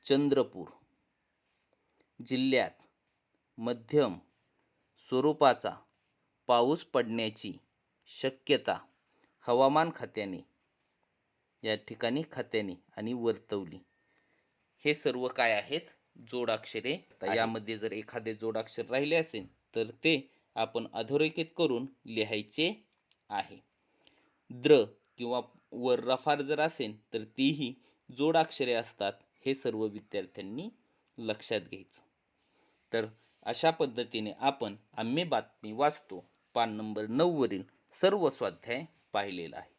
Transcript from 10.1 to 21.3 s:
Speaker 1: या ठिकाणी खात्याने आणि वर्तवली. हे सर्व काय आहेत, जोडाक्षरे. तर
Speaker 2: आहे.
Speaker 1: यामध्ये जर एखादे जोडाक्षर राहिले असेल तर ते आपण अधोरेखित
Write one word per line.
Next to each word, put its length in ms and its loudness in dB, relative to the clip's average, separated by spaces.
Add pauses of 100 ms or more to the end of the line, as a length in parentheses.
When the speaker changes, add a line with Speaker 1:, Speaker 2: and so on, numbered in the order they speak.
Speaker 1:
या 120 -2 (140)
ठिकाणी 340 -2 (100)
खात्याने 420 -4 (220)
आणि 160 -6
वर्तवली. 680 -4 (1040)
हे 100 4
सर्व 340 -2
काय 240 2
आहेत, 380 -4 (400)
जोडाक्षरे. 680 -2 (260)
तर 60 -4
Speaker 2:
आहे. 80 2
Speaker 1:
यामध्ये 420 -2
जर 140 -4
एखादे 420 -8
जोडाक्षर 520 -4
राहिले 300 0
असेल 300 -2 (280)
तर 160 -2 (140)
ते 160 4 (360)
आपण 360 -2
अधोरेखित 540 0 (100)